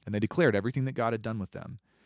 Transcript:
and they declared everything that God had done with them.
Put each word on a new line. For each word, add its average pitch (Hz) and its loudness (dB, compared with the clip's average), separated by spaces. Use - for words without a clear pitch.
and 101 -4
they 104 0
declared 110 4
everything 120 0
that 131 -4
God 117 0
had 110 -2
done 110 -6
with 95 -8
them. - -14